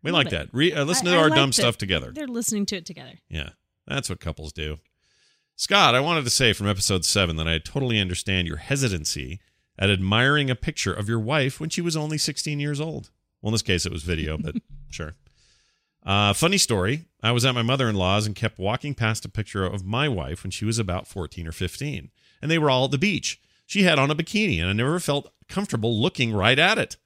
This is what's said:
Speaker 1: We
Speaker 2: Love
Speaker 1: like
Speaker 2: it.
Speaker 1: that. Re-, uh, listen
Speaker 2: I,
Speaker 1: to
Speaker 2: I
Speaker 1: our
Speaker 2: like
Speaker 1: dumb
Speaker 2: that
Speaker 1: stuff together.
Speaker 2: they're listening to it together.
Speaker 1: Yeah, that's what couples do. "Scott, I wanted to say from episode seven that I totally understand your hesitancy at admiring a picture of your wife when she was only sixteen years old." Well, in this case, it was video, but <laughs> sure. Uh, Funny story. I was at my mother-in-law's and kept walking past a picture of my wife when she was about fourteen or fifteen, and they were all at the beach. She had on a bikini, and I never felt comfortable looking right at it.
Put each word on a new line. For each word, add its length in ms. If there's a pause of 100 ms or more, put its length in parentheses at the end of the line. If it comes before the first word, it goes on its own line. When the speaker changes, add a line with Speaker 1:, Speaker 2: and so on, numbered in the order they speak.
Speaker 1:
We 100
Speaker 2:
Love 120
Speaker 1:
like 40
Speaker 2:
it. 40
Speaker 1:
that. 220
Re-, 200
uh, 120
listen 240
Speaker 2:
I, 20
Speaker 1:
to 60
Speaker 2:
I 20
Speaker 1:
our 100
Speaker 2:
like 80
Speaker 1:
dumb 120
Speaker 2:
that 60
Speaker 1:
stuff 220
together. 380
Speaker 2:
they're 120
listening 400
to 100
it 80
together. 340 (100)
Speaker 1:
Yeah, 200 (360)
that's 240
what 120
couples 320
do. 260 (800)
"Scott, 360
I 60
wanted 240
to 80
say 220
from 160
episode 340
seven 320
that 140
I 100
totally 400
understand 480
your 100
hesitancy 840 (360)
at 140
admiring 580
a 60
picture 380
of 160
your 100
wife 400
when 100
she 120
was 160
only 200
sixteen 440
years 180
old." 320 (300)
Well, 80
in 40
this 80
case, 240
it 60
was 120
video, 340
but 180 (180)
<laughs> 160
sure. 240 (880)
Uh, 300
Funny 240
story. 480 (180)
I 80
was 140
at 80
my 80
mother-in-law's 640
and 100
kept 220
walking 380
past 280
a 60
picture 340
of 220
my 240
wife 340
when 60
she 160
was 140
about 280
fourteen 400
or 40
fifteen, 580 (320)
and 80
they 80
were 140
all 140
at 60
the 60
beach. 420 (280)
She 160
had 160
on 100
a 60
bikini, 440
and 80
I 60
never 260
felt 320 (160)
comfortable 540
looking 320
right 240
at 220
it. 260